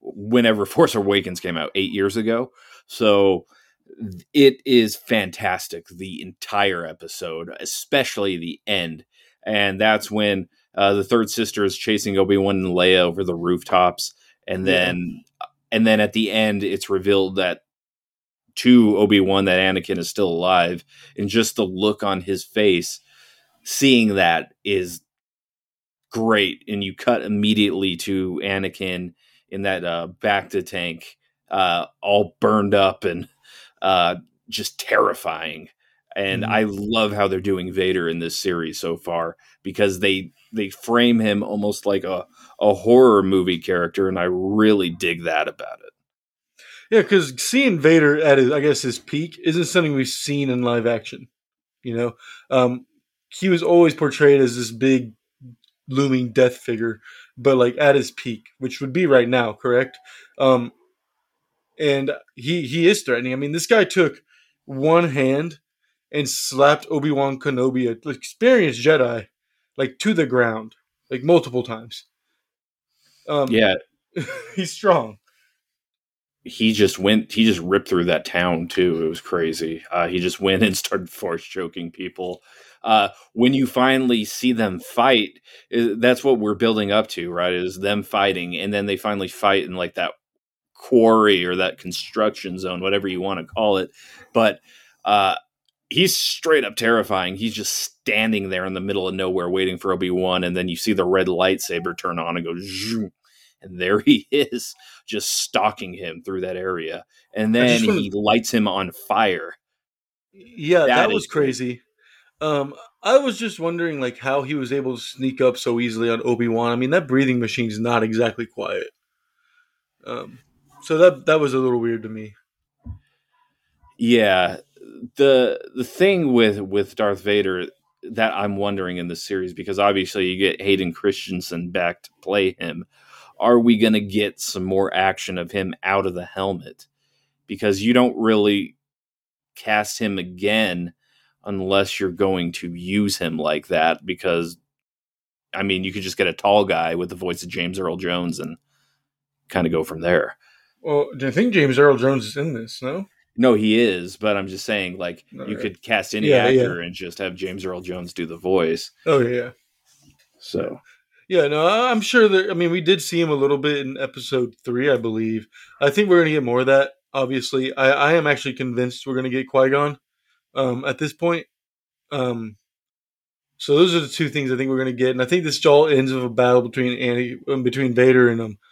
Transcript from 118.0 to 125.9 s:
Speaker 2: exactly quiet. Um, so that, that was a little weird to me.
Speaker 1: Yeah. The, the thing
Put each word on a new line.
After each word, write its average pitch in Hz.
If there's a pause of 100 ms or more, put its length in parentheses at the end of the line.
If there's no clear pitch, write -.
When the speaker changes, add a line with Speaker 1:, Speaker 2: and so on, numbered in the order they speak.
Speaker 2:
exactly 110
quiet. - (1200)
Um, - (420)
so 160
that, 175
that 156
was 143
a 131
little 123
weird 117
to 110
me. 107 (1600)
Speaker 1:
Yeah. 101 (580)
The, 135 (160)
the 127
thing 175